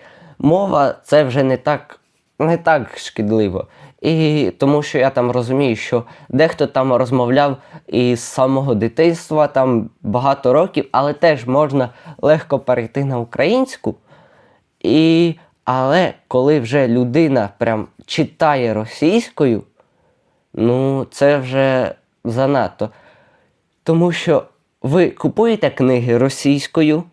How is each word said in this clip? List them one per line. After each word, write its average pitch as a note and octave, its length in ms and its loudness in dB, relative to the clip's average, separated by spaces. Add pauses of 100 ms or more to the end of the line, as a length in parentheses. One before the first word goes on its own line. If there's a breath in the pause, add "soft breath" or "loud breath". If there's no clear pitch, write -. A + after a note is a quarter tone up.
(400 loud breath)
мова D#3+ 640 0
це D3+ 200 4
вже C3 200 0
не C3 140 0
так, - 420 -6 (400)
не E3 180 0
так D#3+ 400 -2
шкідливо. G#2 720 -2 (360 loud breath)
І D3+ 540 0
тому D3 260 2
що D3 140 -6
я C3+ 120 2
там B2 220 0
розумію, B2+ 440 0
що A#2 280 -4 (260 loud breath)
дехто D3+ 380 0
там C3 260 0
розмовляв C3 640 0 (300 loud breath)
із B2 320 0
самого C3+ 560 -2
дитинства, D#3 720 0
там C3 420 0 (120)
багато B2+ 520 0
років, D#3+ 380 0
але C#3+ 220 0
теж C#3+ 320 0
можна C3+ 440 0 (320 loud breath)
легко D3 380 0
перейти B2 460 -2
на C3 140 -4
українську. G3 760 -2 (840 soft breath)
І, E3 560 2 (300 soft breath)
але C3+ 480 0 (140)
коли C#3 320 2
вже B2+ 280 0
людина B2 680 0
прям A2+ 300 -4 (180)
читає C3+ 680 -2
російською, C#3 880 -2 (920)
ну, C3 580 -2
це C#3+ 260 2
вже C3 580 -2 (280)
занадто. B2 640 -2 (920 soft breath)
Тому E3 280 2
що D#3+ 320 0 (380)
ви D#3 280 2
купуєте G#3+ 600 -2
книги B2 480 0
російською C#3+ 960 0